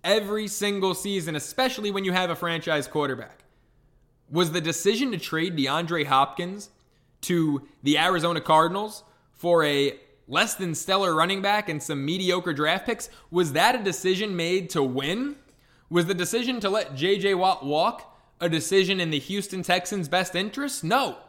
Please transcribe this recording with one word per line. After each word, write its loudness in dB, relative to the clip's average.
every 0
single 0
season, -4
especially -2
when -2
you 0
have 2
a 0
franchise -2
quarterback. -6
Was 2
the -2
decision 0
to -4
trade -4
DeAndre 0
Hopkins 0
to 0
the 2
Arizona 2
Cardinals 2
for 4
a 2
less 0
than -4
stellar 0
running 2
back 0
and -4
some -4
mediocre 0
draft 0
picks, -4
was 2
that 6
a -4
decision -2
made -2
to 0
win? -2
Was 2
the -2
decision -2
to 0
let -2
J 2
J 0
Watt 2
walk 0
a 0
decision 2
in 0
the 0
Houston -6
Texans' 0
best 0
interest? -4
No. 0